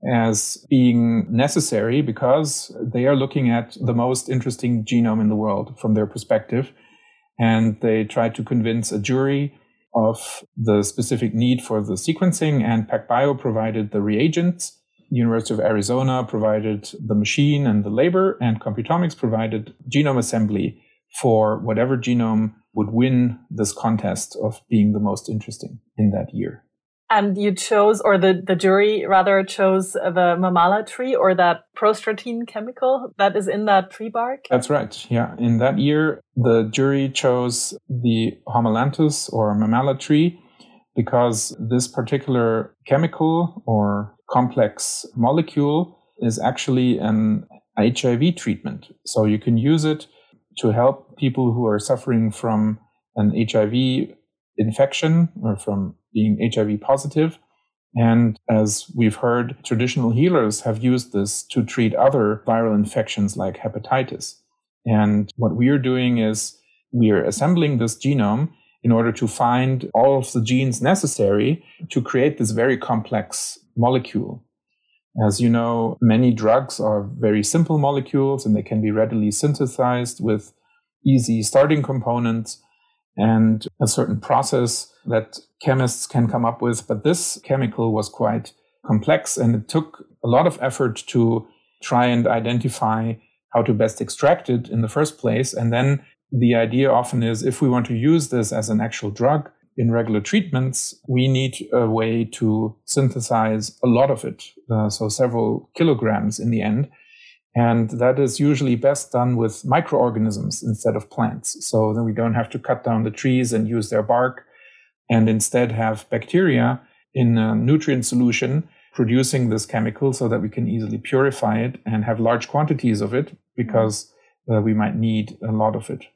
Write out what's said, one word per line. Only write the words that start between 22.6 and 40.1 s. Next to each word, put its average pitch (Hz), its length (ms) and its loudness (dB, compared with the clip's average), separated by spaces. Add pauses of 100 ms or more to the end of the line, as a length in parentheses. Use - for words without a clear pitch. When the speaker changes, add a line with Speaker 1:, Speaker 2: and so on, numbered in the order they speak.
Speaker 1:
would 104 160 -2
win 123 480 2 (120)
this 104 220 -4
contest 104 680 -2
of 110 260 -6
being 107 240 4
the 104 80 0
most 101 280 -2
interesting - 520 -10 (160)
in 107 140 4
that 98 240 -4
year. - 300 -8 (460)
Speaker 2:
And 202 260 2
you 202 180 0
chose, 208 460 4
or 202 160 4
the, 185 260 4
the 185 140 0
jury 196 500 2
rather 190 380 4
chose 190 480 0
the 175 480 0
mamala 185 460 2
tree 254 280 -4
or 190 200 4
that 175 300 2 (120)
prostratin 220 720 -2
chemical 247 680 -4
that 196 180 2
is 196 120 -2
in 208 180 -2
that 190 240 4
tree 220 180 -12
bark? 240 400 -6
Speaker 1:
That's - 220 0
right. 120 400 -2
Yeah. 117 280 -2
In 117 200 2
that 127 200 2
year, 151 440 0 (140)
the 113 360 2
jury 139 380 0
chose 123 680 -2 (100)
the 117 440 0 (180)
Homolanthus 120 840 0
or 107 240 0
mamala 120 460 0
tree 160 400 2 (560)